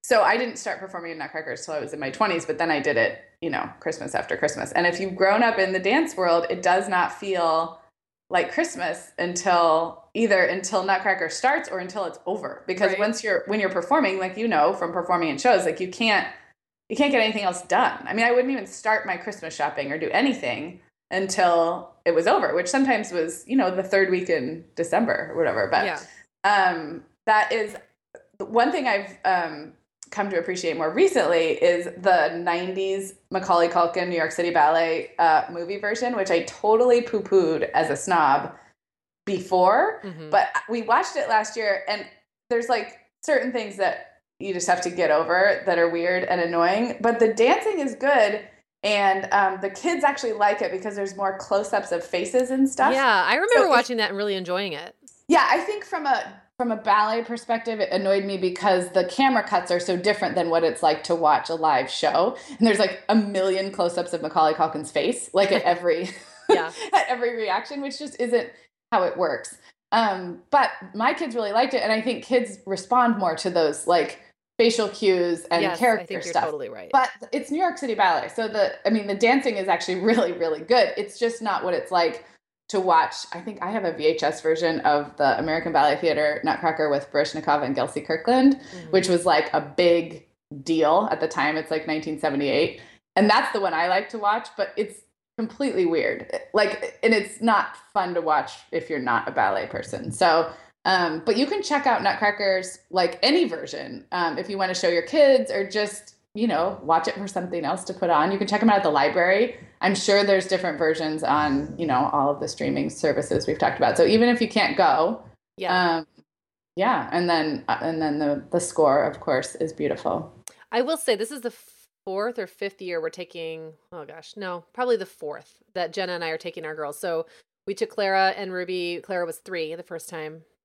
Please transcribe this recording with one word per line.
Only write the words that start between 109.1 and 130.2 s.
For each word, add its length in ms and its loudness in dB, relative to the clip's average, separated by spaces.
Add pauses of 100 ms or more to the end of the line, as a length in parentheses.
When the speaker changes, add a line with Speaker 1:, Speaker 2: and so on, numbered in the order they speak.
Speaker 1:
I'm 140 2
sure 300 4
there's 220 4
different 320 -2
versions 460 0
on, 540 0
you 80 -4
know, 260 2
all 180 2
of 100 -2
the 80 -6
streaming 420 -4
services 560 -2
we've 120 -2
talked 200 0
about. 180 2
So 80 6
even 240 6
if 140 2
you 60 0
can't 280 0
go, 460 2 (340)
Speaker 2:
Yeah. 400 2
Speaker 1:
um, 100 -6 (720)
yeah, 360 0
and 180 0
then, 380 0
uh, 120 0
and 200 -4
then 180 -2
the, 240 -2 (100)
the 80 0
score, 440 2
of 160 -4
course, 360 -2
is 160 -6
beautiful. 600 -4 (380)
Speaker 2:
I 120 -2
will 160 -2
say 180 -2
this 160 -6
is 80 -14
the 120 -8 (540)
fourth 320 -6
or 80 -8
fifth 340 -10
year 200 -6
we're 100 -6
taking, 640 -14 (180)
oh 120 -14
gosh, 320 -20
no, 360 -10
probably 240 0
the 100 -6
fourth 560 -14 (120)
that 180 -4
Jenna 200 -4
and 120 -6
I 60 -4
are 80 -6
taking 260 -12
our 100 -8
girls. 240 -8
So 280 -4 (400)
we 80 -6
took 160 -4
Clara 460 2
and 160 -10
Ruby. 500 -6
Clara 240 -6
was 120 -10
three 360 -8
the 80 -14
first 260 -14
time 340 -12 (220)